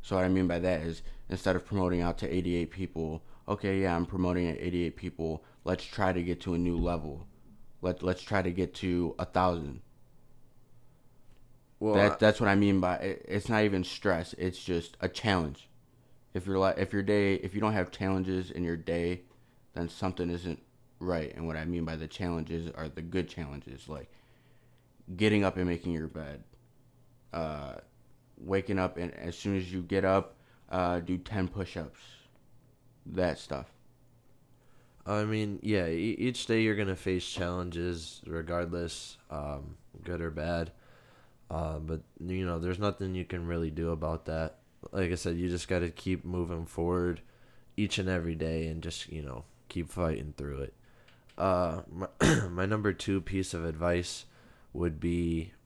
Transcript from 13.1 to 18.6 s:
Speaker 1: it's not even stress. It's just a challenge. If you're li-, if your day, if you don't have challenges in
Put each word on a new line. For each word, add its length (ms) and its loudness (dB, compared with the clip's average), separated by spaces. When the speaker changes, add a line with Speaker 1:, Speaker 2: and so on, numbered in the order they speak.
Speaker 1:
it's 220 -2
not 140 6
even 200 4
stress. 540 0
It's 260 -2
just 380 -2
a 60 -2
challenge. 640 0
If 140 -4
you're 120 2
li-, 180 6
if 160 0
your 100 2
day, 320 4
if 200 -4
you 60 0
don't 120 4
have 180 2
challenges 600 0
in 120 -4